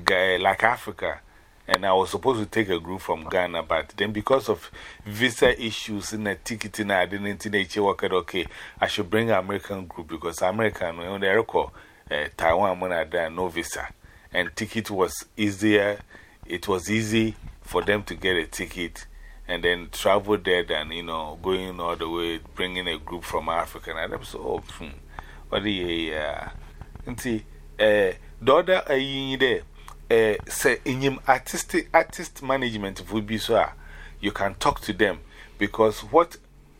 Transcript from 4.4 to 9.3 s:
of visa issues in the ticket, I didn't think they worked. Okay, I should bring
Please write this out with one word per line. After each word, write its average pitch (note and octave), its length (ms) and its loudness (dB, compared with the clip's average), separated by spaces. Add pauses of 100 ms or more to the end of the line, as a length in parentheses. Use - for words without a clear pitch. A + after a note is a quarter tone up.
of - 200 -2 (360)
visa A#2+ 520 4
issues G#2+ 540 -6
in G#2+ 140 -4
the G2 100 -2
ticket, G#2+ 460 -8
I G2 240 4
didn't G2+ 320 -4
think G2+ 340 -2
they G#2+ 80 -2
worked. G2 240 4
Okay, F2+ 420 0 (360)
I A2 60 2
should F#2+ 220 -2
bring A2+ 220 2